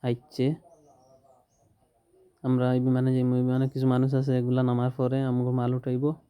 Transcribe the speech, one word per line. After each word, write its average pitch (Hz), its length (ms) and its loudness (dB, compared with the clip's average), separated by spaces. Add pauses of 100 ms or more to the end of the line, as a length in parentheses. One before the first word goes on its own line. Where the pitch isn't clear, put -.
আইচ্ছে। 127 540 -4 (1900)
আমরা 127 320 2
এই 127 60 2
বিমানে 127 340 2
যাইমু। 127 220 2
এই 127 60 2
বিমানে 131 280 0
কিছু 131 180 -2
মানুষ 131 260 2
আছে, 131 240 0
এগুলা 123 260 0
নামার 123 280 0
পরে 131 300 -2
আমগো 127 300 -2
মাল 123 220 0
উঠাইব। 127 400 -2 (160)